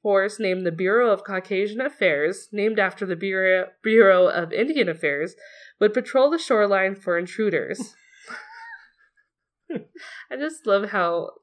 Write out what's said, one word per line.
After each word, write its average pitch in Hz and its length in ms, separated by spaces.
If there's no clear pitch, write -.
force 202 360
named 185 280
the 165 40
Bureau 196 400
of 185 120
Caucasian 202 580
Affairs, 185 720
named 208 260
after 190 280
the 185 100
Bureau, 190 540
Bureau 196 440
of 165 260
Indian 247 340
Affairs, 156 480
would 208 160
patrol 262 340
the 330 80
shoreline 202 580
for 180 220
intruders. 180 840
<laughs> - 60
I 254 80
just 302 300
love 202 240
how, 170 400